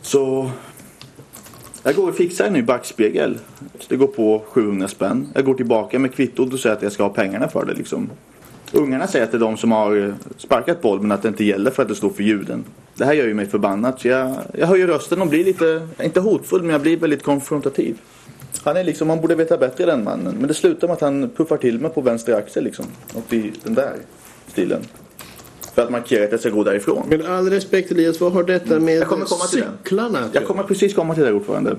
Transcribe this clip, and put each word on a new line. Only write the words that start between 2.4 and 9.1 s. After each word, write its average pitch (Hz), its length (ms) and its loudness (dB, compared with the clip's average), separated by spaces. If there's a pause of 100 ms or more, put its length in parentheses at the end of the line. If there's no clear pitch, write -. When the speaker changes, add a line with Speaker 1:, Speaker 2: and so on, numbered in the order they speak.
Speaker 1:
en 208 80 0
ny 147 80 2
backspegel. - 760 0 (500)
Det - 80 0
går 135 120 4
på 107 400 2
sjuhundra 101 400 0
spänn. 110 460 -2
Jag 135 120 2
går 131 80 4
tillbaka 120 460 0
med 131 140 0
kvittot 127 400 0
och 135 60 -6
säger 107 160 2
att - 80 -6
jag 101 80 -2
ska 101 120 -2
ha 101 60 2
pengarna 107 380 -2
för - 180 -2
det 87 80 -4
liksom. - 360 -6 (600)
Ungarna 135 360 0
säger 135 180 2